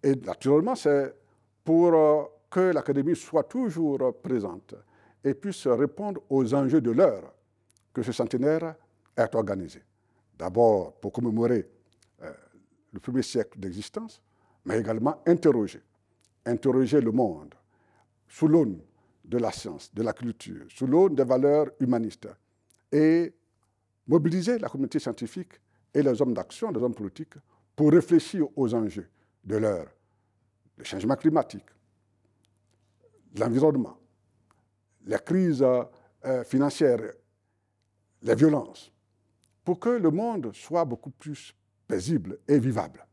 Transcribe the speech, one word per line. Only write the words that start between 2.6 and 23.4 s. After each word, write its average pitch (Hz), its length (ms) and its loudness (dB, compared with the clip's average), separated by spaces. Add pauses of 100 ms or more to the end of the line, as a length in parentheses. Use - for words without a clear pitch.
l'Académie 143 440 0
soit - 280 -2
toujours 151 760 -2
présente 98 540 -6 (480)
et 139 100 0
puisse 160 340 -8
répondre 143 640 -2
aux 131 240 0
enjeux 139 280 2
de 117 100 0
l'heure 113 420 2 (580)
que 127 100 -8
ce 120 100 -6
centenaire 147 640 -2 (420)
est 117 180 0
organisé. 98 480 -6 (540)
D'abord 101 560 2
pour - 180 -10
commémorer, 117 580 -2 (520)
euh, 78 100 -16 (600)
le - 60 -14
premier 127 240 -4
siècle - 360 -6
d'existence, 101 640 -12 (420)
mais 107 160 -2
également 113 460 -2
interroger, 147 560 2 (640)
interroger 127 560 2
le 113 100 0
monde 92 420 -2 (720)
sous - 200 -2
l'aune 143 320 2 (440)
de 120 140 -6
la 113 140 -2
science, - 420 -14
de 104 100 -6
la 110 100 -2
culture, 110 560 -12
sous - 180 -6
l'aune 160 280 4
des 135 80 2
valeurs 139 560 2
humanistes 117 500 -2 (640)
et 160 420 2 (760)